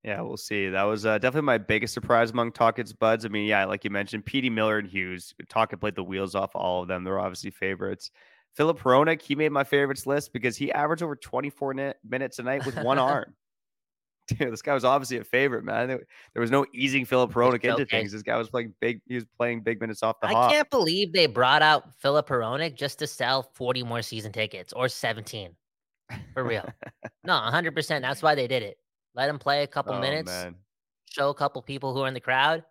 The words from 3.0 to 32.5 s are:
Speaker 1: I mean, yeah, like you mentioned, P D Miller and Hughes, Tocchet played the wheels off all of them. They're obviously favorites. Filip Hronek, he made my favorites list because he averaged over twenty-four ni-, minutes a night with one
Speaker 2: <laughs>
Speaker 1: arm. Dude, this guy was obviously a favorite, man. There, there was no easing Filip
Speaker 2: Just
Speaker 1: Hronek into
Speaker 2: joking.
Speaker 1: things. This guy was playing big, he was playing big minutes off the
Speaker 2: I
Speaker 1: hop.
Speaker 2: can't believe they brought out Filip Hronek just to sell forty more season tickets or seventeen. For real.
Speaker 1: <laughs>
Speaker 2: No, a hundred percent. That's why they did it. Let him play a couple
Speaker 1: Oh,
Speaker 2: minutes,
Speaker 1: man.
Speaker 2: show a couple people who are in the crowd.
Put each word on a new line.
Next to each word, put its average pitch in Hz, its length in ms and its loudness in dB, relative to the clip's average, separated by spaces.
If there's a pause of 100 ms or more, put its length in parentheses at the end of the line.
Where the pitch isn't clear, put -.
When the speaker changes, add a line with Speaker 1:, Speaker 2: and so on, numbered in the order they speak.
Speaker 1:
I - 20 -4
mean, 104 180 -2
yeah, 101 200 4
like 101 180 -4
you 104 60 -2
mentioned, 101 340 -4
P - 160 -2
D 127 80 -2
Miller 110 300 2
and 101 100 -6
Hughes, 92 460 -8 (160)
Tocchet 110 300 -2
played 104 140 -4
the 95 100 -6
wheels 95 300 -4
off 95 220 -2
all 90 260 -2
of 87 60 -10
them. 90 160 -4
They're 95 140 -2
obviously 95 320 -6
favorites. 98 600 -6 (440)
Filip 156 240 0
Hronek, 151 420 6
he - 140 -4
made 151 160 2
my 143 120 0
favorites 139 440 0
list 143 260 -2
because 120 240 -2
he 139 160 -4
averaged 151 300 0
over 151 140 -6
twenty-four 135 580 -6
ni-, 139 180 -4 (100)
minutes 123 360 -6
a 127 40 -10
night 131 220 -2
with 131 120 -6
one 131 220 2
Speaker 2:
<laughs> - 0 -
Speaker 1:
arm. 131 380 0 (920)
Dude, 117 240 0
this 110 100 -10
guy 143 120 0
was 127 100 0
obviously 131 340 2
a 113 60 -8
favorite, 123 400 2
man. 117 240 0
There, 131 140 -4 (320)
there 113 80 -2
was 113 100 0
no 139 220 6
easing 131 320 0
Filip 127 260 4 (100)
Speaker 2:
Just 123 160 2
Speaker 1:
Hronek - 60 -4
into 120 220 0
Speaker 2:
joking. - 0 -
Speaker 1:
things. 110 260 -2
This 107 100 -10
guy 117 160 -2
was 113 120 -4
playing 117 300 -6
big, 117 260 -2
he 127 100 -6
was 117 100 -6
playing 120 360 -4
big 110 180 -2
minutes 110 220 -6
off 110 200 -2
the 104 60 0
Speaker 2:
I - 60 2
Speaker 1:
hop. 120 240 6
Speaker 2:
can't 196 120 0
believe 185 420 0
they 160 140 6
brought 127 360 4
out 156 380 4
Filip 143 280 2
Hronek 135 480 -2
just 143 220 -6
to 151 80 -6
sell 131 360 -2
forty 127 400 -4
more 117 200 -4
season 110 300 -10
tickets 104 400 -6
or 127 160 0
seventeen. 110 680 -6 (800)
For 131 100 -2
real. 117 380 -4
Speaker 1:
<laughs> - 280 -16 (140)
Speaker 2:
No, 175 120 2
a 113 140 0
hundred 165 240 0
percent. 151 280 -2
That's 131 200 -4
why 156 140 6
they 127 120 -2
did 127 140 0
it. 101 160 -12 (360)
Let 131 160 0
him 147 100 -6
play 143 240 0
a 139 40 -6
couple 107 260 -4
Speaker 1:
Oh, - 20 -2
Speaker 2:
minutes, 131 500 -4
Speaker 1:
man. 87 180 -16 (420)
Speaker 2:
show 143 240 -2
a 143 40 -6
couple 139 280 -4
people 135 320 -6
who 135 80 0
are 135 60 0
in 131 60 -4
the 123 60 -8
crowd. 143 500 2